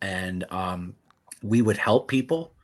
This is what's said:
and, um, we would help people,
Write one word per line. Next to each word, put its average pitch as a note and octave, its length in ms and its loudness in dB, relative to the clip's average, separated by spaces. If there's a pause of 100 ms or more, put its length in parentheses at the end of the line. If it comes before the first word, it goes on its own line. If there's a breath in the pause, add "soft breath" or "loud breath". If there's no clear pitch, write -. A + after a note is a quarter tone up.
and, F#2 520 -4
um, F2+ 420 -6 (480)
we A2+ 200 4
would G#2+ 160 2
help A#2 280 4
people, E3 460 -2 (120 loud breath)